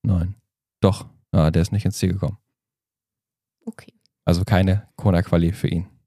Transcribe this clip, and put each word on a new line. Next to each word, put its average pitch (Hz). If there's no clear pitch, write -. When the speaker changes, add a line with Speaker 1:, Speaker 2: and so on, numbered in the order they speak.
Speaker 1:
Nein. 92
Doch. 95
Ah, 78
der 82
ist -
nicht 104
ins 101
Ziel 90
gekommen. 95
Speaker 2:
Okay. -
Speaker 1:
Also 87
keine 95
Kona-Quali 85
für -
ihn. 87